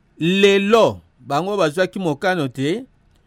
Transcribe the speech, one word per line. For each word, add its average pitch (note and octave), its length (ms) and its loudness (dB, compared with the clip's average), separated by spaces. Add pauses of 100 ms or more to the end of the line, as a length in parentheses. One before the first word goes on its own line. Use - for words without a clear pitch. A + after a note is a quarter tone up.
(180)
lelo, G3 840 2 (200)
bango D3+ 360 -4
bazwaki F#3 420 -2
mokano F3 500 -2
te, D#3 360 -6 (420)